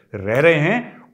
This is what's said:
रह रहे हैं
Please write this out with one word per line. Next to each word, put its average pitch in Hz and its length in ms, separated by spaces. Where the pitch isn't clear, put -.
रह 104 260
रहे 165 140
हैं 180 480